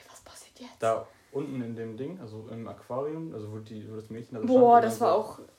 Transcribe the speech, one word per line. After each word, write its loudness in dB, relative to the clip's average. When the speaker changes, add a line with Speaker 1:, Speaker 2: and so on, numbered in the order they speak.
Speaker 1:
was -20
passiert -20
jetzt? -18
Speaker 2:
Da 0
unten -6
in -8
dem -10
Ding, -10
also -14
im -10
Aquarium, -8
also -10
wo -10
die, -14
wo -12
das -14
Mädchen -12
da -8
so 0
Speaker 1:
Boah, 10
Speaker 2:
stand, 6
Speaker 1:
das -6
Speaker 2:
oder 4
Speaker 1:
war 4
Speaker 2:
so. 2
Speaker 1:
auch, -12